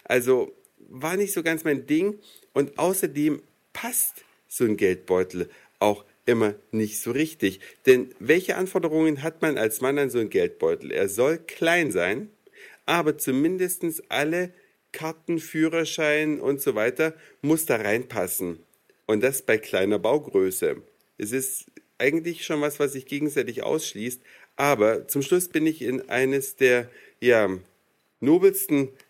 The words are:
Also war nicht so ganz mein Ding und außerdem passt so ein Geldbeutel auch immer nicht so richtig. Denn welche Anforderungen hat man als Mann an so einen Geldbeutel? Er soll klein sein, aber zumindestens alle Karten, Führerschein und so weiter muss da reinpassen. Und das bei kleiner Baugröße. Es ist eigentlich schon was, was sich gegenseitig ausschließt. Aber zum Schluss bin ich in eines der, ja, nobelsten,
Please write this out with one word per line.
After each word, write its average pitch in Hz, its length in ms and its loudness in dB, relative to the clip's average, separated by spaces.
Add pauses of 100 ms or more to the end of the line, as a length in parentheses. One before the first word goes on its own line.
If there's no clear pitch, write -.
Also 127 480 2 (380)
war 151 260 -4
nicht 196 160 0
so 165 100 -2
ganz 165 220 -2
mein 135 220 0
Ding 190 320 0 (340)
und 143 260 -2
außerdem 156 640 0 (320)
passt - 520 -6 (220)
so - 180 -2
ein 107 120 2
Geldbeutel 92 720 0 (300)
auch 104 260 0 (220)
immer 113 280 2 (160)
nicht 110 300 -4
so 113 100 -6
richtig. 131 500 -2 (260)
Denn 127 320 6
welche 165 380 0
Anforderungen 160 680 0
hat 160 200 -8
man 156 140 0
als 110 240 -2
Mann 139 180 0
an 139 120 0
so 120 80 -2
einen 104 120 0
Geldbeutel? 85 600 0
Er 95 160 0
soll 127 300 0
klein 165 520 -2
sein, 143 380 -2 (580)
aber 151 320 0
zumindestens 170 920 -2
alle 170 420 -2 (400)
Karten, 160 460 -6
Führerschein 156 1040 0
und 143 200 -2
so 131 140 0
weiter 123 400 0 (260)
muss 160 260 2
da 127 100 2
reinpassen. 104 800 -2 (480)
Und 107 160 2
das 98 200 0
bei 113 160 2
kleiner 101 400 0
Baugröße. 95 800 0 (420)
Es 104 140 -6
ist - 340 -6 (320)
eigentlich 160 460 -2
schon 156 160 -2
was, 147 180 -2
was 143 140 0
sich 131 140 -10
gegenseitig 139 560 -4
ausschließt. 123 580 -4 (360)
Aber 113 520 2
zum 143 140 -2
Schluss 180 260 0
bin 156 180 0
ich 156 160 -2
in 127 260 -4
eines 135 480 0
der, 123 340 4 (300)
ja, 110 380 4 (640)
nobelsten, 160 720 4 (200)